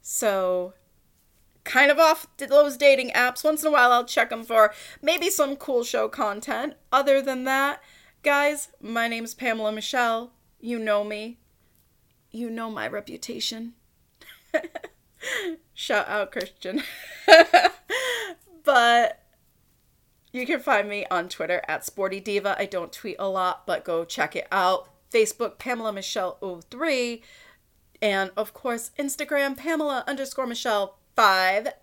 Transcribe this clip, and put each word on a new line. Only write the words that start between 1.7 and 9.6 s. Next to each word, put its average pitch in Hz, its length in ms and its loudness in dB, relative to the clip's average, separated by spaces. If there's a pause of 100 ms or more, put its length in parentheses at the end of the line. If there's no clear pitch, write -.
of 285 80 2
off 320 260 4 (120)
th-, 269 120 -8
those 285 260 6
dating 262 340 4
apps. 247 340 0
Once 302 180 2
in 311 60 2
a - 20 4
while, 247 220 6
I'll 240 120 4
check 233 280 -2
'em 226 100 -10
for 220 320 4 (260)
maybe 339 300 0
some 277 240 0
cool 247 300 -2
show 220 240 -2
content. 226 680 -6 (160)
Other 269 320 4
than 254 220 -4
that, 277 360 0 (440)
guys, 285 440 2 (120)
my 233 260 -4
name's 233 280 -8
Pamela 220 360 -4